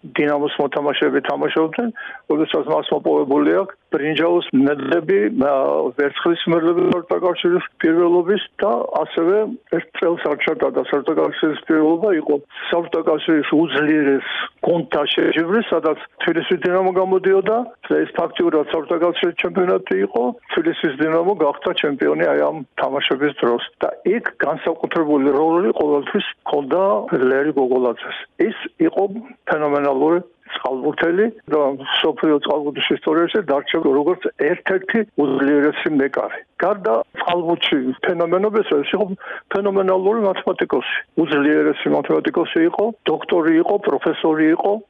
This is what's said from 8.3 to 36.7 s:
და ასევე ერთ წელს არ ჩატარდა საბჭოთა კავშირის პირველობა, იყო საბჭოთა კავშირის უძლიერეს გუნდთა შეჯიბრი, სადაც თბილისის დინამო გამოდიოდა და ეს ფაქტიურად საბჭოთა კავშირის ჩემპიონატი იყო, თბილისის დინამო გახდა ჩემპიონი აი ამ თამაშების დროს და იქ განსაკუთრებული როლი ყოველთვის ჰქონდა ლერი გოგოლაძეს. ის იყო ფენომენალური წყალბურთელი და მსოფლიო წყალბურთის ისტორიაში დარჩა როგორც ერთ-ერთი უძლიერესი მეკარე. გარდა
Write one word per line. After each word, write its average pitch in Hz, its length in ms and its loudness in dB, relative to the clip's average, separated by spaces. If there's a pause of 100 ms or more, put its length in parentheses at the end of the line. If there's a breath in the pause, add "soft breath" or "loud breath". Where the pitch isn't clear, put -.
და 202 180 0 (220)
ასევე 165 440 0 (300)
ერთ - 240 -4
წელს 170 320 -2
არ 147 140 -2
ჩატარდა 139 440 0
საბჭოთა 160 360 -2
კავშირის 151 440 0
პირველობა, 165 500 2
იყო 151 240 0 (260)
საბჭოთა 165 420 -2
კავშირის 151 460 2
უძლიერეს 147 840 2 (260)
გუნდთა 160 480 0
შეჯიბრი, 165 580 0
სადაც 160 360 0 (140)
თბილისის 170 460 -2
დინამო 185 320 2
გამოდიოდა 190 680 2 (220)
და - 160 -2
ეს 151 160 0
ფაქტიურად 165 540 0
საბჭოთა 143 340 -2
კავშირის 170 400 0
ჩემპიონატი 185 580 0
იყო, 196 260 0 (220)
თბილისის 160 500 -2
დინამო 165 380 0
გახდა 156 400 0
ჩემპიონი 151 520 0
აი 147 160 2
ამ 151 160 0 (160)
თამაშების 135 600 -2
დროს 123 280 0 (100)
და - 160 -4 (140)
იქ 214 220 0 (100)
განსაკუთრებული 151 960 0
როლი 165 420 2
ყოველთვის 147 540 0 (100)
ჰქონდა 147 460 -2 (360)
ლერი 135 340 2
გოგოლაძეს. 127 680 0 (200)
ის 220 200 0 (200)
იყო 165 260 0 (380)
ფენომენალური 147 800 0 (280)
წყალბურთელი 151 760 -2 (180)
და 151 160 0 (100)
მსოფლიო 147 680 0
წყალბურთის 143 520 -2
ისტორიაში 170 540 0
დარჩა 143 420 -2
როგორც 147 420 2 (100)
ერთ-ერთი 185 600 -2 (140)
უძლიერესი 143 800 2
მეკარე. 135 480 -2 (160)
გარდა 202 380 -2 (180)